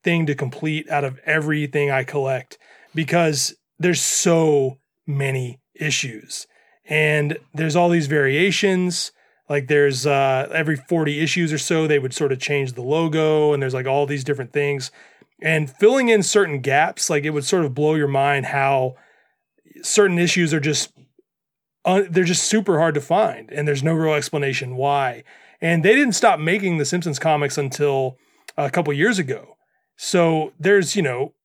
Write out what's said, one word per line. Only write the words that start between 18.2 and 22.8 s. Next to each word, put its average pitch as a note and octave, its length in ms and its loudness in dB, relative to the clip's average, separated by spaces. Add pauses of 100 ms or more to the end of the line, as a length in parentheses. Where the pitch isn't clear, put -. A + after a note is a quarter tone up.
how C3+ 480 0 (880)
certain F#3+ 360 2
issues E3+ 360 2
are D#3 60 0
just, C#3+ 320 -2 (920)
uh, F#3 240 4
they're F3 160 2
just E3+ 200 0
super G3+ 340 2
hard D#3+ 160 2